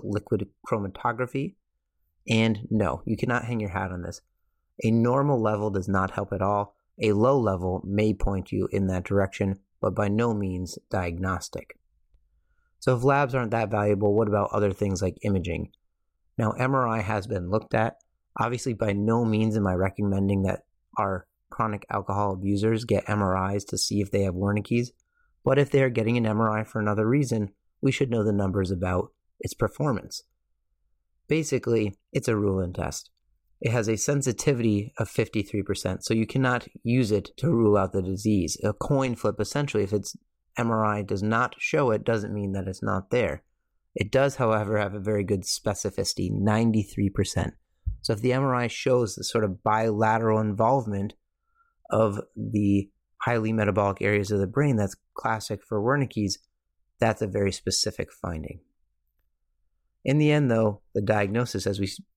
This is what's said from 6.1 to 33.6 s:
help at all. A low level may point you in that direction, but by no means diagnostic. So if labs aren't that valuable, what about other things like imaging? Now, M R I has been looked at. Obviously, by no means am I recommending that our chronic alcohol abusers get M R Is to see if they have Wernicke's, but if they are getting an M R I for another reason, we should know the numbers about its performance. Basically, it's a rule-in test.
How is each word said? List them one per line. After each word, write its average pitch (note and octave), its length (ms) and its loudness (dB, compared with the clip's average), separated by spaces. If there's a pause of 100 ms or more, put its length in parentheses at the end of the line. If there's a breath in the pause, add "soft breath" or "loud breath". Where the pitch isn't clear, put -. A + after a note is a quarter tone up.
help G2+ 220 -6
at F#2+ 80 -4
all. G2+ 340 0 (260)
A G#2+ 120 4
low B2 260 4
level F#2 480 0
may G#2 260 2
point F#2+ 380 -2
you G2 220 0
in G2 140 0
that F#2 180 -2
direction, G2 540 0 (200)
but F#2+ 160 -2
by G#2 120 0
no A2+ 260 0
means F#2 440 -4 (140)
diagnostic. F2+ 840 -4 (1000)
So C3 160 2
if A#2+ 80 -2
labs C#3 320 2
aren't A#2+ 160 -2
that A2 200 0
valuable, G#2 440 2
what A2 120 2
about G2+ 240 0
other G#2 200 2
things F#2+ 300 -2
like F#2 220 -2
imaging? E2+ 480 -2 (680)
Now, G#2+ 140 0
M C3 220 -2
R C3 140 2
I A2+ 140 -2
has G#2 260 -4
been F#2 220 -4
looked G#2+ 240 -2
at. A2+ 240 0 (420)
Obviously, A#2+ 340 -2
by G#2+ 200 -2
no A2+ 320 2
means A2 320 2
am G2+ 100 2
I F#2 60 2
recommending G2 680 0
that F#2+ 220 -2 (320)
our G2 300 -4 (220)
chronic G#2+ 400 -4
alcohol G2+ 440 -2
abusers G2+ 520 0
get G#2 240 0
M G#2 120 0
R F#2+ 340 2
Is G2+ 100 -4
to - 120 -6
see G2+ 240 0
if F#2+ 100 -4
they G2+ 120 2
have F#2 120 0
Wernicke's, G#2 560 0 (520)
but C3+ 140 4
if C#3+ 140 4
they C#3 100 6
are C3 80 4
getting A#2 280 0
an A#2 100 2
M G#2+ 120 2
R G#2+ 200 2
I A2 40 -2
for - 160 -6
another G#2+ 280 2
reason, A#2+ 440 2 (300)
we C3+ 100 4
should C3 200 0
know A#2 120 2
the G#2+ 80 4
numbers G2 380 2
about F2+ 420 -2 (280)
its - 160 -10
performance. - 680 -4 (1040)
Basically, A#2+ 720 0 (140)
it's - 160 -4
a A2+ 80 2
rule-in F#2+ 380 0
test. - 360 -8 (520)